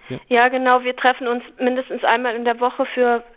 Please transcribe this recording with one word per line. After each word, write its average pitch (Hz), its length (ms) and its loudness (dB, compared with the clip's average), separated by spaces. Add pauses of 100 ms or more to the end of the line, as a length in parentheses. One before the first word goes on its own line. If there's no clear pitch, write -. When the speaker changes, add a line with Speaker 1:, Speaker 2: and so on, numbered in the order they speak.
Speaker 1:
Ja. 127 100 -8 (100)
Speaker 2:
Ja, 240 200 4
genau, 254 360 2
wir 247 120 -4
treffen 254 320 0
uns 240 140 -4 (160)
mindestens 254 460 -2
einmal 240 320 0
in 240 80 -6
der 233 160 -2
Woche 254 260 0
für 240 360 0 (140)